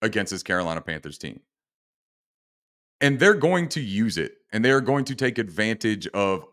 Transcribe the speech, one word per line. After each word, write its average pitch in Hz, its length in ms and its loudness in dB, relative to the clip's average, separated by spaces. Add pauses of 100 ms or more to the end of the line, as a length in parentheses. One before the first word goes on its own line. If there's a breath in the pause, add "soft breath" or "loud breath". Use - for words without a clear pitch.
against 104 280 0
this 95 140 -8
Carolina 87 380 -2
Panthers 76 360 -10
team. 69 220 -12 (1600)
And 139 180 4
they're 196 160 8
going 175 360 2
to 160 100 -6
use 104 380 -2
it. 78 160 -4 (180)
And 110 120 0
they're 135 160 6
going 135 240 0
to 131 100 -6
take 123 240 -2
advantage 107 720 -2
of 98 440 0